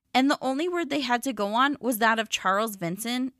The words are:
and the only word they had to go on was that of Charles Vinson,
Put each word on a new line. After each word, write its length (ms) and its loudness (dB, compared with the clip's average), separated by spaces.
and 160 4
the 120 2
only 260 -2
word 220 -2
they 100 -2
had 240 0
to 80 -2
go 220 -4
on 260 2
was 200 -2
that 200 4
of 80 -2
Charles 480 0
Vinson, 640 -4